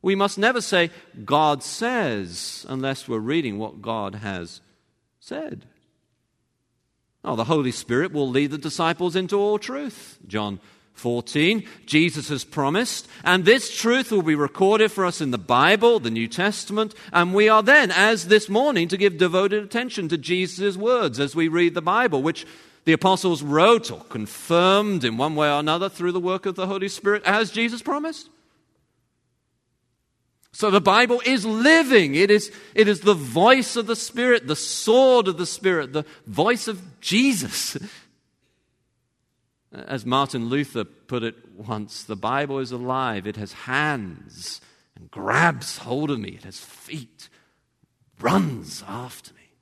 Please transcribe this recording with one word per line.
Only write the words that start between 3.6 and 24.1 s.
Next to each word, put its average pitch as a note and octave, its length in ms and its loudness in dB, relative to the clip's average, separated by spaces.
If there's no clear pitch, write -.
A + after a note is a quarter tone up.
God G#2+ 340 -8
has F#2+ 460 -10
said. D4 460 -14
Oh, A#2+ 100 -4
the A2+ 100 -2
Holy C#3 280 0
Spirit C#3 400 -2
will C#3 160 -2
lead C#3 220 0
the D#3 60 -10
disciples E3 600 -4
into F#3 180 -4
all G#3 240 0
truth. C4 680 -12
John G2+ 360 -6
fourteen, D3 720 -2
Jesus D3+ 440 0
has C#3 140 -6
promised, D#3+ 640 -4
and F3+ 220 2
this A#3+ 300 4
truth A#3+ 360 0
will G3 120 0
be D#3 100 2
recorded G3 580 2
for F#3+ 140 -2
us F3 160 -4
in C#3+ 80 -2
the B2 80 -2
Bible, F#3+ 600 4
the A#2+ 100 -4
New A2+ 180 -2
Testament, G#3 680 -4
and F3 220 2
we G#3+ 140 6
are A3 120 6
then, B3 300 6
as F#3 380 2
this G#3+ 200 6
morning, G#3+ 380 2
to F#3+ 100 -2
give F#3+ 180 2
devoted F#3 480 2
attention A3+ 460 -4
to E3+ 80 0
Jesus' F3+ 580 -2
words G3+ 440 0
as C#3+ 160 -2
we E3 140 2
read E3+ 260 2
the E3+ 80 -4
Bible, F3+ 400 0
which D#3+ 240 -4
the D#3+ 80 4
apostles F#3 500 0
wrote F3+ 480 4
or E2 140 -12
confirmed F3+ 1000 0